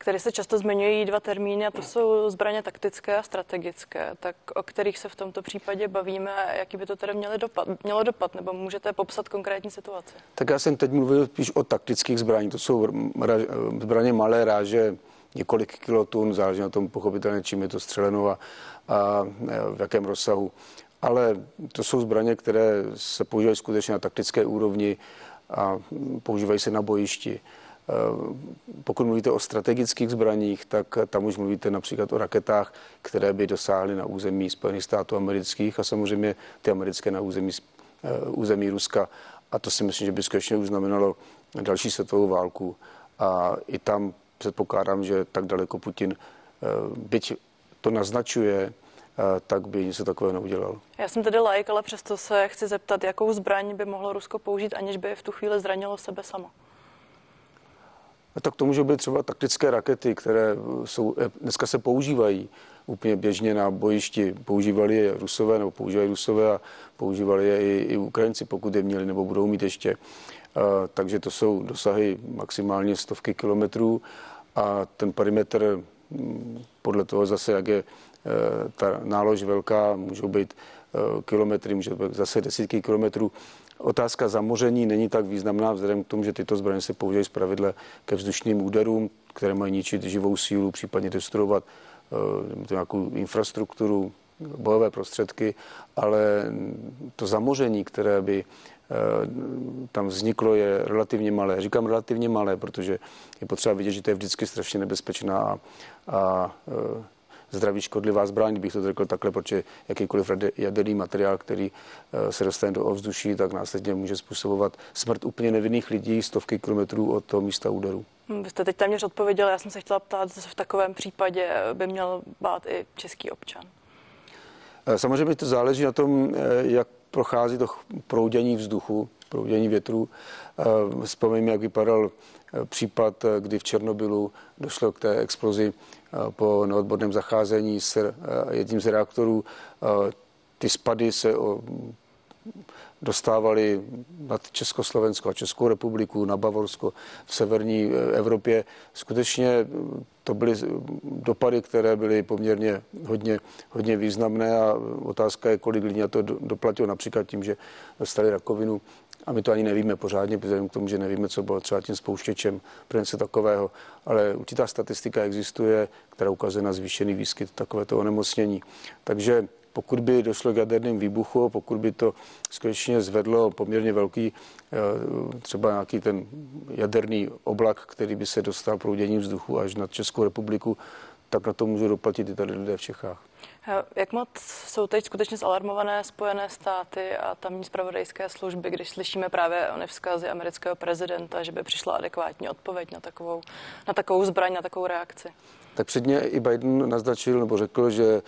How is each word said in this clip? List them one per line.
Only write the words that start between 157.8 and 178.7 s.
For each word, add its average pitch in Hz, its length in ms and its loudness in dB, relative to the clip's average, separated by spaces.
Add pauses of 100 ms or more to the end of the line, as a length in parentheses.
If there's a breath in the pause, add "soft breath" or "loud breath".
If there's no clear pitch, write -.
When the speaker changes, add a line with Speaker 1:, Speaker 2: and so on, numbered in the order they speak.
Speaker 2:
dostali 107 320 2
rakovinu. 104 500 -2 (460 loud breath)
A 147 60 -4
my 110 100 0
to 113 100 4
ani 110 100 2
nevíme 104 340 2
pořádně, 101 400 0
vzhledem 98 320 0
k - 40 -20
tomu, 101 160 -2
že 98 100 0
nevíme, 98 300 -2
co - 140 -4
bylo 98 180 -2
třeba 98 200 -2
tím 101 160 -6
spouštěčem 98 640 -4 (280 loud breath)
pro 117 100 0
něco 104 180 -2
takového. 104 540 2 (360 loud breath)
Ale 104 280 4
určitá 120 320 -2
statistika 110 560 -4
existuje, 104 680 2 (220 loud breath)
která 98 200 0
ukazuje 98 320 -2
na 101 100 0
zvýšený 95 420 -2
výskyt 98 360 -6
takovéto 110 480 -2
onemocnění. 104 640 0 (420 loud breath)
Takže 104 440 2 (240)
pokud 120 280 -2
by 120 220 4
došlo 113 300 0
k 104 40 0
jaderným 113 420 2
výbuchu, 107 500 2
pokud 107 300 -4
by 110 140 0
to 110 220 2 (360 loud breath)
skutečně 117 500 0
zvedlo 107 500 2
poměrně 110 420 0
velký, 104 400 0
eh, - 1080 -4
třeba 107 320 0
nějaký 101 300 -2
ten 101 260 -2 (440)
jaderný 107 580 0 (160)
oblak, 107 420 2
který 104 300 -4
by 101 100 -4
se - 160 0
dostal 104 360 -2